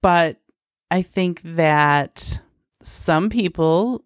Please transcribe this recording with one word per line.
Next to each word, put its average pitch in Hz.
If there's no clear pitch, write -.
But 170
I 185
think 180
that 147
some 175
people 190